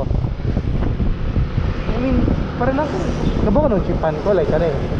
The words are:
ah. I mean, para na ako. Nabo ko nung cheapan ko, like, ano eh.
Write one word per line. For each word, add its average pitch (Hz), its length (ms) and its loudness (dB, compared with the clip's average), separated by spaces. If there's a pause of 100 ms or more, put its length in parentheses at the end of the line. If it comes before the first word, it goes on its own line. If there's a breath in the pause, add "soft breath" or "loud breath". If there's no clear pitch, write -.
ah. - 40 -4 (1900)
I - 80 -2
mean, 247 240 2 (320)
para 262 160 2
na 294 80 0
ako. 190 140 -4 (500)
Nabo 202 160 4
ko 202 80 4
nung 185 160 2
cheapan 151 280 0 (120)
ko, 202 80 4
like, 151 160 2
ano 165 160 2
eh. 143 80 0 (240)